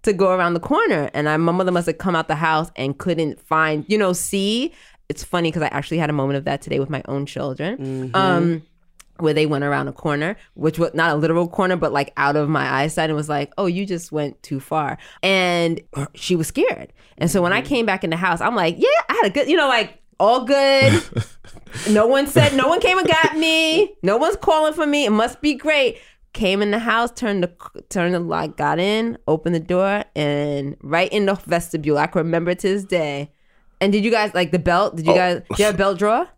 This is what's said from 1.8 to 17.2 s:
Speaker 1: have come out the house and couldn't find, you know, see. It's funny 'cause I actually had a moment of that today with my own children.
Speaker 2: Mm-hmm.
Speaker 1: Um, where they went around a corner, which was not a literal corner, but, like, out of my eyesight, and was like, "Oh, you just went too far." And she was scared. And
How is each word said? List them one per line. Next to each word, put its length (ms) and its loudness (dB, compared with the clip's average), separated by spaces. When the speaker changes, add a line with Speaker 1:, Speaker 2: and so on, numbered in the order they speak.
Speaker 1:
have 120 -4
come 180 -2
out 100 -2
the 80 -2
house 400 0
and 240 -6
couldn't 420 -2
find, 460 0
you 100 0
know, 160 2
see. 600 -2
It's 140 -10
funny 300 -2
'cause 100 -4
I 60 -2
actually 300 -4
had 120 -2
a 40 -2
moment 240 -2
of 80 -6
that 160 -4
today 180 -4
with 100 -4
my 160 -6
own 200 -6
children. 520 -8
Speaker 2:
Mm-hmm. 380 -6
Speaker 1:
Um, 460 0
where 160 0
they 120 4
went 160 -2
around 240 -2
a 60 -8
corner, 440 -4
which 260 -2
was 140 0
not 180 2
a 20 0
literal 320 2
corner, 300 0
but, 160 -2
like, 240 -2
out 180 0
of 140 2
my 200 0
eyesight, 280 -2
and 60 -2
was 120 -6
like, 280 -4
"Oh, 100 -2
you 200 -2
just 240 -8
went 320 -6
too 160 -8
far." 400 -4
And 580 0
she 200 -2
was 140 -2
scared. 440 -4
And 120 0